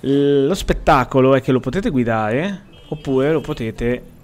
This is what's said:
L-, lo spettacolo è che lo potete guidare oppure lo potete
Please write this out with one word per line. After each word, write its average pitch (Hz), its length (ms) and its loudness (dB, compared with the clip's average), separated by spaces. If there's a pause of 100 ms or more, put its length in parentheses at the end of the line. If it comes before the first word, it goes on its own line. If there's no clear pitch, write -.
L-, 139 440 2
lo 175 80 0
spettacolo 135 800 2
è 131 60 2
che 127 100 -4
lo 127 80 2
potete 190 320 -4
guidare 123 760 -2 (220)
oppure 139 440 -2
lo 151 80 0
potete 120 680 -6 (140)